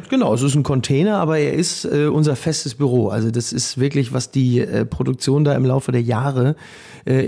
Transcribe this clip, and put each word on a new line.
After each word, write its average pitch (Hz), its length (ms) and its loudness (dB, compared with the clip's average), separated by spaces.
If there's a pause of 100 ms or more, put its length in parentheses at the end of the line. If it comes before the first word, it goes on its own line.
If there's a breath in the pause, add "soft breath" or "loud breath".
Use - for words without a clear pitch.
Genau, 226 240 2
es 117 80 0
ist 139 140 2
ein 143 80 2
Container, 147 540 0
aber 160 200 0
er 143 160 0
ist, - 320 -4
äh, 147 220 0
unser 151 280 2
festes 151 380 -4
Büro. 123 360 2
Also 110 200 0
das 117 240 -4
ist - 260 -4
wirklich, 139 320 0
was 127 200 -4
die, 123 280 2
äh, 110 260 0
Produktion 131 580 0
da 143 100 2
im 131 120 0
Laufe 131 260 0
der 123 100 2
Jahre, 127 540 0 (500 loud breath)
äh, 131 220 2